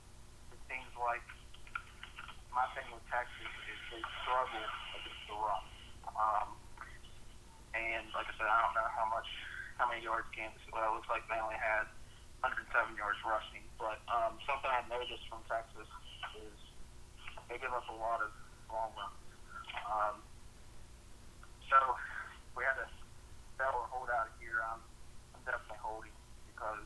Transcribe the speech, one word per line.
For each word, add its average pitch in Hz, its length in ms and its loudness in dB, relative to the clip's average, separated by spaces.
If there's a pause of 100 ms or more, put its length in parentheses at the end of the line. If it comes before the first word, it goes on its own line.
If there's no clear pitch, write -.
(540)
It - 160 -10
seems 131 260 -6
like 120 300 2 (1300)
my 127 100 6 (140)
thing 131 160 -4
with 117 160 -12
Texas - 400 0 (180)
is - 120 -6 (120)
they 113 120 -6 (200)
struggle 127 400 4 (320)
against - 320 -8
the 107 80 -6
run. 107 300 2 (480)
Um, 107 340 6 (1300)
and 113 400 2
like 107 160 2
I 107 100 -2
said, 110 80 6
I 110 160 10
don't 113 140 6
know 113 160 6
how 113 160 6
much, 113 180 2 (540)
how 120 80 8
many 117 160 0
yards 113 260 2
Kansas, 110 300 -6 (100)
well, 110 220 4
it - 20 -
looks 117 140 -4
like 113 180 2
they 110 140 2
only 110 160 0
had 110 320 4 (500)
hundred - 320 2
seven 113 240 6
yards 104 300 2
rushing. 110 400 0 (160)
But, 110 260 0
um, 113 380 6
something 139 240 2
I've 123 180 4
noticed 123 380 -2
from 113 240 -8
Texas 110 400 -2 (480)
is - 180 -10 (960)
they 120 80 -4
give 127 160 0
up 123 160 0
a 117 80 -4
lot 113 240 4
of 113 80 2 (400)
long 110 240 2
runs. - 240 -4 (720)
Um, 107 260 4 (1500)
so - 320 8
if - 560 -6
we 123 80 -2
had 131 160 4
to 113 80 -2 (720)
sell 131 160 6
or 120 160 2
hold 127 240 0
out 113 240 4
here, - 240 0
I'm, 113 240 -2 (480)
I'm - 160 -14
definitely 120 320 -2
holding 110 320 -4 (400)
because, 107 320 -4